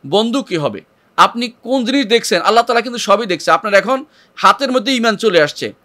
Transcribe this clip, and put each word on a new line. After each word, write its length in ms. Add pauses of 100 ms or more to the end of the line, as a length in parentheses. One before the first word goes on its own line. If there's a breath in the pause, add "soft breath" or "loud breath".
বন্ধু 360
কী 140
হবে, 240 (360)
আপনি 320 (140)
কোন 220
জিনিস 220
দেখছেন। 360
আল্লাহ 220
তাআলা 160
কিন্তু 180
সবই 280
দেখছে। 240
আপনার 240
এখন 300 (320 soft breath)
হাতের 360
মধ্যে 200
ঈমান 240
চলে 260
আসছে 300 (120)